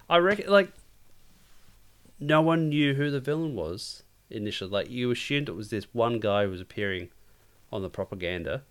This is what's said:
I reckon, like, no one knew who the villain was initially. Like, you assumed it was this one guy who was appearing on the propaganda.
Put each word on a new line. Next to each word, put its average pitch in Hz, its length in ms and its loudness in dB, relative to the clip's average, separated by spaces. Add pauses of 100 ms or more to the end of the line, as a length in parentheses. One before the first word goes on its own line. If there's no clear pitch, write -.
I 170 80 4
reckon, 190 340 2
like, 202 220 6 (1500)
no 151 240 4
one 165 260 4
knew 147 260 2
who 143 160 0
the 139 100 -2
villain 151 340 -4
was 90 480 -8 (280)
initially. 104 400 -6
Like, 98 200 -2
you 123 200 -2
assumed 131 380 -2
it 101 80 -8
was 104 140 -10
this 104 220 -6
one 117 280 0
guy 101 240 2
who 95 60 -2
was 90 100 -8
appearing 92 480 -6 (640)
on 101 100 -6
the 90 80 -6
propaganda. 90 800 -6